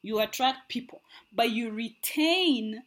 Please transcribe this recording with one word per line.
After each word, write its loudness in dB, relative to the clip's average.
You -2
attract -2
people. -10
But 2
you -2
retain 0